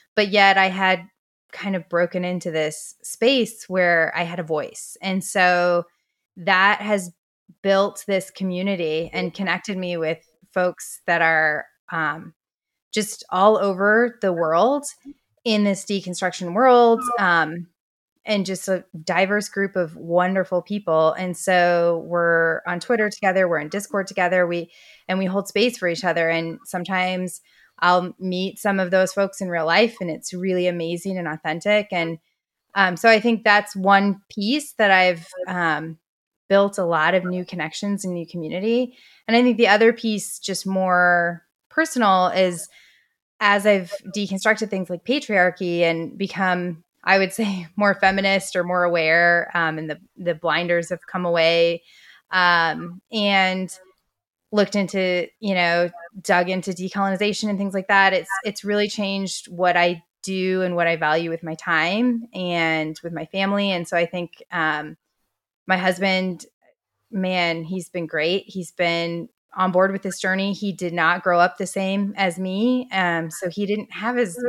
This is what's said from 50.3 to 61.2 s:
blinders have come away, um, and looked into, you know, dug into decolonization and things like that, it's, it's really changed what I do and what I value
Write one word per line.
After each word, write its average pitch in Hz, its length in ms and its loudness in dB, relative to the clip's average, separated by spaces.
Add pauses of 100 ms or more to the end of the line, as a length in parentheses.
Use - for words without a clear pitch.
blinders 170 560 -2
have 175 200 -10
come 180 140 -4
away, 170 600 2 (460)
um, 170 720 2 (100)
and 190 640 0 (760)
looked 208 240 2
into, 185 520 -2 (120)
you 202 140 -2
know, 175 360 2 (300)
dug 175 300 2
into 185 220 -4
decolonization 196 760 -2
and 202 100 -2
things 196 140 -4
like 190 160 -4
that, 196 240 4
it's, 170 160 -2 (160)
it's - 180 -8
really 208 260 0
changed 196 640 -6
what 175 240 2
I 175 280 2 (200)
do 185 380 -2
and 180 160 -2
what 170 100 2
I 165 100 0
value 160 340 0